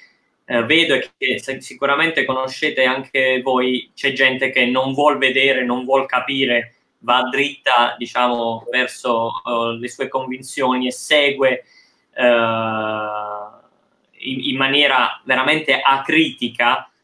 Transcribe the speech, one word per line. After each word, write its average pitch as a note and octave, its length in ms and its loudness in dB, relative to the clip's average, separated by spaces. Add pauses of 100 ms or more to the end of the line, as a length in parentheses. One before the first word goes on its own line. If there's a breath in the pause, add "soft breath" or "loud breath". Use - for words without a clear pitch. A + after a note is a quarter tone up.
(440 loud breath)
eh, A#2+ 180 0
vedo D3+ 320 2
e - 240 -2
che B2+ 220 -4
se-, - 200 -8
sicuramente C#3+ 640 -2
conoscete C3 600 -2
anche C3 580 0
voi, B2+ 500 0
c'è C#3 200 -2
gente C3 380 0
che B2+ 160 2
non C3 260 0
vuol C#3+ 260 2
vedere, C3 460 2
non B2 200 -2
vuol C3 220 2
capire, B2 680 -2 (240)
va B2 300 2
dritta, C3 680 0
diciamo, A#2+ 720 -2
verso, A#2+ 600 -2 (140)
eh, A#2 360 -2
le B2 80 -8
sue B2+ 180 -6
convinzioni B2+ 800 -2
e B2+ 60 -2
segue, C#3 720 0 (500 soft breath)
eh, G#2+ 1400 -2 (640)
in, C3 280 -6
in C3 80 -2
maniera C3+ 680 2
veramente C3+ 560 2
acritica C3+ 1080 0 (140)